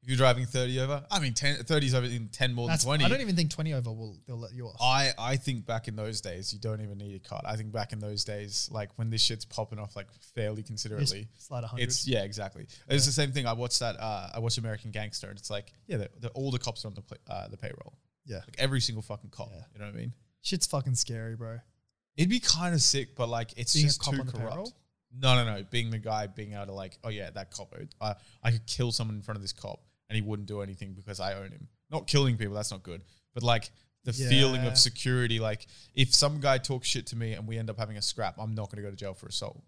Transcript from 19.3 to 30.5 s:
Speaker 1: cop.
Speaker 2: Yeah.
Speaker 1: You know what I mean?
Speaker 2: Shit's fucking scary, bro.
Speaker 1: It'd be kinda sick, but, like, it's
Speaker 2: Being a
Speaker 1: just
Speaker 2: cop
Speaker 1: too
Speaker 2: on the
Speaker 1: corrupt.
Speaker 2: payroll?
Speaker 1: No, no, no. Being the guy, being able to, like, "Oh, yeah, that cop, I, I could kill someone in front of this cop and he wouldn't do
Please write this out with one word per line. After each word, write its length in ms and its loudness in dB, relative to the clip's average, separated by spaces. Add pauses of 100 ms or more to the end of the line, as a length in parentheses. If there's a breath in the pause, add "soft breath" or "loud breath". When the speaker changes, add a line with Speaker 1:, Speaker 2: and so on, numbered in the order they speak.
Speaker 1:
cop. 220 -12
Speaker 2:
Yeah. 100 -14 (120)
Speaker 1:
You 60 -16
know 60 -10
what 80 -10
I 40 -8
mean? 160 -6 (260)
Speaker 2:
Shit's 280 0
fucking 260 0
scary, 400 -2
bro. 240 -10 (580)
Speaker 1:
It'd 140 6
be 100 4
kinda 380 4
sick, 380 4
but, 120 -2
like, 280 -2
it's 180 0
Speaker 2:
Being 120 8
a 20 8
Speaker 1:
just 120 2
Speaker 2:
cop 140 -2
Speaker 1:
too 60 0
Speaker 2:
on 60 -4
the 60 -6
Speaker 1:
corrupt. 180 -4
Speaker 2:
payroll? 220 -8 (460)
Speaker 1:
No, 160 6
no, 100 6 (120)
no. 120 -6
Being 220 0
the 80 0
guy, 300 -2
being 260 -10
able 120 -8
to, 60 -12
like, 320 -10
"Oh, 60 -4
yeah, 200 -6
that 200 -12
cop, 240 -14 (260)
I, 140 -2 (280 loud breath)
I 100 2
could 140 0
kill 260 0
someone 240 -2
in 60 -8
front 140 -8
of 60 -10
this 100 -8
cop 280 -10 (280)
and 80 -8
he 60 2
wouldn't 260 -4
do 140 -6